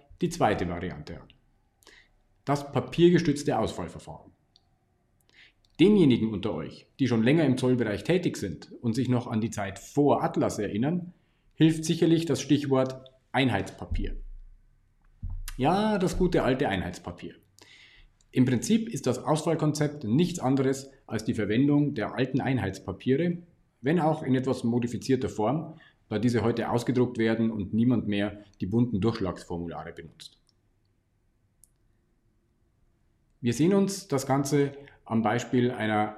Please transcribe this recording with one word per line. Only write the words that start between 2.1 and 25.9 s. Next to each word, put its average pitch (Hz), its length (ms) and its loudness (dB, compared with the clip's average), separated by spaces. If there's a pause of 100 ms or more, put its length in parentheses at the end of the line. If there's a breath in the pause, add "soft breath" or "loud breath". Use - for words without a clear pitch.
Das 143 260 -2
papiergestützte 151 880 4
Ausfallverfahren. 82 720 -8 (1500 soft breath)
Denjenigen 151 500 6
unter 101 240 -4
euch, - 320 -10 (140)
die 127 80 2
schon 113 160 2
länger 156 200 4
im 127 120 2
Zollbereich 117 480 0
tätig 175 320 0
sind 87 340 -10 (100)
und 117 140 -2
sich 127 140 -2
noch 123 180 -2
an 110 140 -4
die 110 100 -2
Zeit 98 300 -8
vor 143 420 2
Atlas 139 380 -2
erinnern, 113 540 -4 (400 loud breath)
hilft 160 300 2
sicherlich 165 420 2
das 131 140 0
Stichwort 131 680 0 (220)
Einheitspapier. 107 840 -2 (1400)
Ja, 196 420 2
das 180 180 0
gute 170 260 2
alte 127 280 0
Einheitspapier. 90 640 -6 (960 soft breath)
Im 127 160 2
Prinzip 196 420 2
ist - 180 -8
das 120 120 0
Ausfallkonzept 151 840 0
nichts 127 340 2
anderes 135 520 0 (160 loud breath)
als 110 180 -6
die 123 100 -2
Verwendung 139 580 2
der 104 220 -6
alten 131 260 -2
Einheitspapiere, 123 1000 -2 (400)
wenn 156 180 2
auch 151 220 2
in 127 120 0
etwas 127 300 0
modifizierter 117 640 0
Form, 135 500 -2 (300 loud breath)